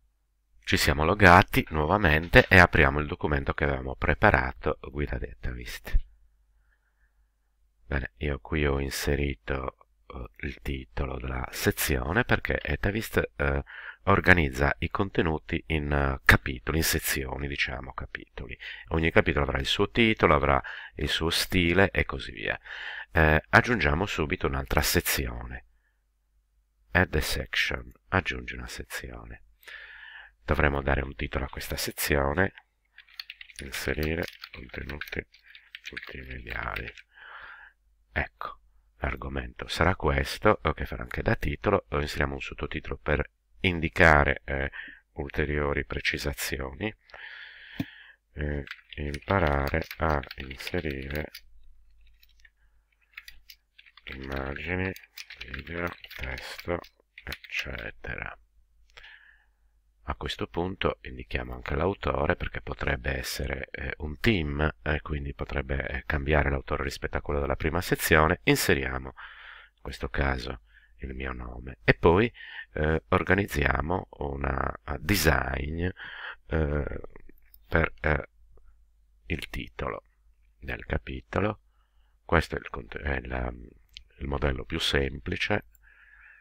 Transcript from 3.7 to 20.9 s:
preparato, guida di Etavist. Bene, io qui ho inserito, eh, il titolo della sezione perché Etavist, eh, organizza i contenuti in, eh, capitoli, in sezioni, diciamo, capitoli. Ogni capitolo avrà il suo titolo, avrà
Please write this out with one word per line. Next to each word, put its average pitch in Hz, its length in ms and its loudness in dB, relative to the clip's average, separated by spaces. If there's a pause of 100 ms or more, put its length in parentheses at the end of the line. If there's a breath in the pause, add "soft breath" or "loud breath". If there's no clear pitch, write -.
preparato, 76 840 2
guida 71 360 -6
di 60 100 -8
Etavist. - 680 -4 (1900)
Bene, 65 320 -4
io 71 220 -4
qui 76 260 0
ho 69 160 2
inserito, 67 960 -2 (300)
eh, - 220 -12 (160)
il 69 140 -10
titolo 65 600 -6
della 64 320 -6
sezione 78 720 0
perché - 360 0
Etavist, - 760 0
eh, 71 260 0 (440 loud breath)
organizza 80 720 6
i 82 100 -2
contenuti 85 800 -2
in, 73 220 -2
eh, 69 360 2
capitoli, 73 540 4
in 80 40 2
sezioni, 67 640 -2
diciamo, - 460 -6
capitoli. - 680 -12 (300 loud breath)
Ogni 82 200 2
capitolo 73 360 4
avrà 67 140 -2
il 67 60 -2
suo - 240 2
titolo, 107 460 6
avrà 69 260 4 (340 loud breath)